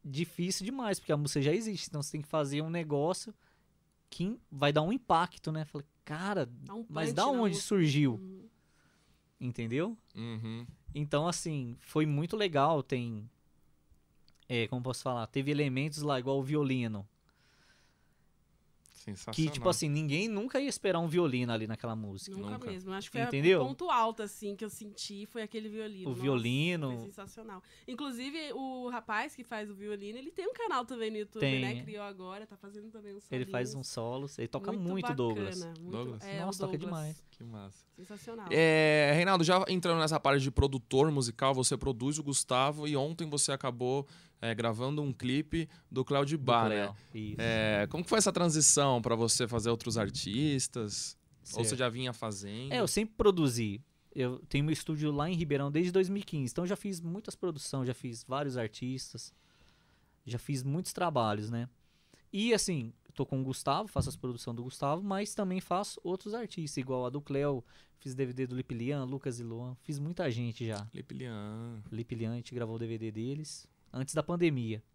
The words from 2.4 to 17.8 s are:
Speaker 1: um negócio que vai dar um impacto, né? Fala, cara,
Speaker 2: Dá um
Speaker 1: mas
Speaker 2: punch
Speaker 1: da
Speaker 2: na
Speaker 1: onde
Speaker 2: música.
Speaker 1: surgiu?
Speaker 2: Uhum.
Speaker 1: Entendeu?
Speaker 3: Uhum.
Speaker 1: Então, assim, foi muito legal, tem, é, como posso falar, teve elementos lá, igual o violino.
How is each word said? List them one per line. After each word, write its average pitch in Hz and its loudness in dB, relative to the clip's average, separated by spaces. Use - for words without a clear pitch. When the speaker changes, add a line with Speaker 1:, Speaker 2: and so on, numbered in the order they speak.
Speaker 1:
um 160 -4
negócio 165 -2
que 196 -2
vai 143 2
dar 151 6
um 160 2
impacto, 175 2
né? 156 -4
Fala, 147 -10
cara, 170 -2
Speaker 2:
Dá 131 -14
um 226 -8
Speaker 1:
mas 156 -2
Speaker 2:
punch 143 -2
Speaker 1:
da 165 2
Speaker 2:
na 262 4
Speaker 1:
onde 226 2
Speaker 2:
música. - -4
Speaker 1:
surgiu? 151 6
Speaker 2:
Uhum. 95 -14
Speaker 1:
Entendeu? 123 -2
Speaker 3:
Uhum. 113 -6
Speaker 1:
Então, 147 0
assim, 139 -4
foi 156 0
muito 151 0
legal, 160 4
tem, 117 -4
é, 117 2
como 127 -2
posso 127 -4
falar, 120 -2
teve 139 0
elementos 147 0
lá, 147 0
igual 135 0
o 135 0
violino. 127 0